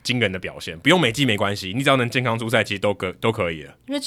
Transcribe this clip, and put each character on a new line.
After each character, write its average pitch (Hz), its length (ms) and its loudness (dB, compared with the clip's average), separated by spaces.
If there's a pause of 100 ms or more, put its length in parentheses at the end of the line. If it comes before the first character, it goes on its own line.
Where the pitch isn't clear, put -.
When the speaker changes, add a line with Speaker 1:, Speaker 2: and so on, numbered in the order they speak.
Speaker 1:
惊 123 160 -2
人 104 140 2
的 92 60 -6
表 82 200 -10
现， 82 200 -10
不 85 100 0
用 180 100 8
每 127 140 4
季 139 140 0
没 107 100 2
关 101 180 0
系， 98 220 -6
你 139 60 -2
只 139 80 4
要 135 60 6
能 123 120 0
健 127 160 -2
康 113 140 0
出 110 100 -4
赛， 113 160 2
其 - 80 -6
实 101 60 -4
都 101 160 0
可-， 92 260 -6
都 113 100 2
可 92 220 -2
以 78 120 -10
了。 69 100 -20 (140)
Speaker 2:
因 269 60 -6
为 285 120 -4